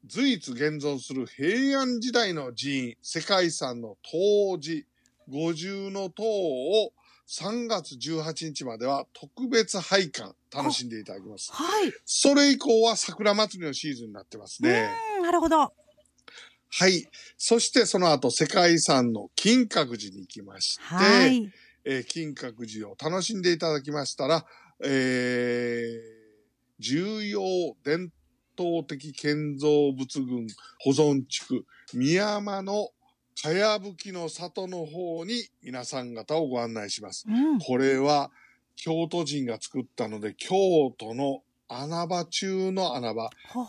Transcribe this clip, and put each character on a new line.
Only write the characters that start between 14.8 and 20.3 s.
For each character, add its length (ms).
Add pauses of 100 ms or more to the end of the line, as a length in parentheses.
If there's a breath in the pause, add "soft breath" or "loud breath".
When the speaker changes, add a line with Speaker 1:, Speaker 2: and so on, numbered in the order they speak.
Speaker 2:
う 0
ー 20
ん、 20
な 80
る 80
ほ 100
ど。 100
Speaker 1:
は 1300
い。 180 (320 loud breath)
そ 220
し 100
て 160
そ 140
の 100
後、 220
世 160
界 260
遺 60
産 320
の 240
金 300
閣 300
寺 140
に 120
行 40
き 160